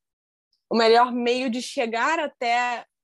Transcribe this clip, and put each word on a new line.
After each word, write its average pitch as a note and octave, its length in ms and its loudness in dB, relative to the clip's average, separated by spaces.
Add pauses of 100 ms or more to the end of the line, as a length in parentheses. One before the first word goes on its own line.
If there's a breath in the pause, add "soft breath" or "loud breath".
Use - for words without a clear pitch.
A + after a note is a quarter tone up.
(720)
o G#3+ 60 0
melhor A#3 340 4
meio B3 400 -2
de A#3+ 100 -4
chegar A#3+ 600 -4
até B3 680 -4 (180)